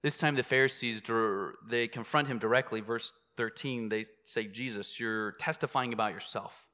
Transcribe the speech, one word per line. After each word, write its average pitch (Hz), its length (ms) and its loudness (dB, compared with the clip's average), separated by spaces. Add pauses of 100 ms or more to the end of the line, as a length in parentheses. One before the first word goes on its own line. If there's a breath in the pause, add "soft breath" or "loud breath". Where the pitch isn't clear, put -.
This 147 140 4
time 151 180 4
the 131 80 4
Pharisees, 127 560 4
dir-, 101 560 0 (120)
they 120 200 2
confront 139 400 0
him 127 100 -2
directly. 113 440 2
Verse 113 320 -4 (240)
thirteen, 117 500 -2
they 107 160 0 (220)
say, 110 200 -2
"Jesus, 104 540 -6
you're 110 340 -2
testifying 131 600 -2
about 107 200 0
yourself. - 600 -10